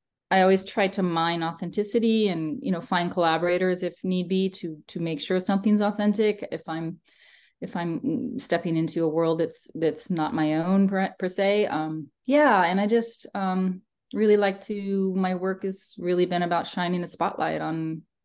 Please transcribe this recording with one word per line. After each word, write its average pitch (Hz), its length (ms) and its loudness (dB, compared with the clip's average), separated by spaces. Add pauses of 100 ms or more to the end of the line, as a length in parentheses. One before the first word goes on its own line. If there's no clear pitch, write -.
(300)
I 190 120 6
always 190 220 6
try 196 240 0
to 196 140 -4
mine 170 400 0
authenticity 208 880 0
and, 160 340 -4
you 185 80 -2
know, 175 120 -2
find 175 280 0
collaborators 175 720 2
if 175 120 -4 (100)
need 180 240 -2
be 190 220 0
to, 160 380 -10
to 170 120 -8
make 165 180 -4
sure 185 220 -2
something's 202 400 2
authentic. 208 720 0
If 165 160 -8
I'm, 165 300 -4 (640)
if 185 120 -8
I'm 165 640 -4
stepping 170 380 -2
into 165 280 0
a 160 40 2
world 165 320 0
that's, - 340 -6
that's 156 360 -2
not 160 240 -2
my 156 220 0
own 190 340 2
per, 190 280 -2
per 185 100 -2
se. 202 400 2
Um, 156 400 -4 (180)
yeah. 254 380 6
And 180 140 2
I 208 80 2
just, 226 480 0
um, 185 460 -2 (320)
really 208 240 4
like 196 240 2
to, 196 560 -2
my 185 180 2
work 185 300 -4
has 190 340 -6
really 180 260 2
been 175 200 0
about 170 240 0
shining 180 340 -2
a 175 40 -6
spotlight 160 540 -2
on 160 400 -4 (240)